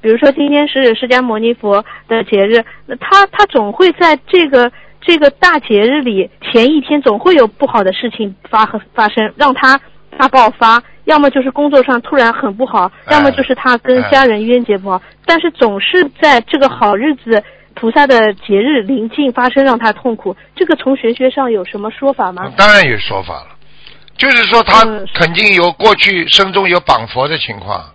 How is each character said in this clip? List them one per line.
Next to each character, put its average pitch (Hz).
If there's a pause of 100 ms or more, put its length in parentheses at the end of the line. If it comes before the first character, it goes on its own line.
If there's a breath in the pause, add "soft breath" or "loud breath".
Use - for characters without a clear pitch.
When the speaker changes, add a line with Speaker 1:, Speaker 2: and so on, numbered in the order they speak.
Speaker 1:
比 220
如 220
说 277
今 285
天 294
是 262
释 240
迦 247
牟 233
尼 226
佛 208 (220 loud breath)
的 226
节 202
日， 226 (220 loud breath)
那 -
他， 392
他 415
总 220
会 359
在 320 (120)
这 349
个， 247 (300 soft breath)
这 339
个 294
大 330
节 214
日 254
里 196 (100)
前 233
一 311
天 294
总 214
会 359
有 254
不 -
好 233
的 190
事 240
情 202 (140)
发， 220 (300)
发 214
生， 214
让 277
他 262 (380 soft breath)
大 254
爆 262
发， 226 (220 soft breath)
要 302
么 285
就 269
是 262
工 294
作 277
上 247
突 -
然 233
很 220
不 240
好， 196 (140 soft breath)
Speaker 2:
哎。 302
Speaker 1:
要 294
么 285
就 277
是 262
他 247
跟 254
家 269
人 214
冤 240
结 208
不 190
好， 185
Speaker 2:
哎。 185 (240 soft breath)
Speaker 1:
但 330
是 339
总 214
是 330 (140)
在 285
这 -
个 269
好 208
日 277
子 226 (320 soft breath)
菩 226
萨 285
的 226
节 196
日 247
临 226
近 277
发 247
生 269
让 247
他 226
痛 226
苦， 190 (180 soft breath)
这 381
个 320
从 269
玄 233
学 254
上 262
有 202
什 202
么 208
说 277
法 196
吗？ 180
Speaker 2:
当 208
然 196
有 117
说 98
法 90
了， - (680 soft breath)
就 269
是 240
说 226
他 214
Speaker 1:
嗯。 214
Speaker 2:
肯 170
定 202
有 175
过 208
去 185
生 190
中 190
有 175
绑 120
佛 131
的 160
情 104
况。 95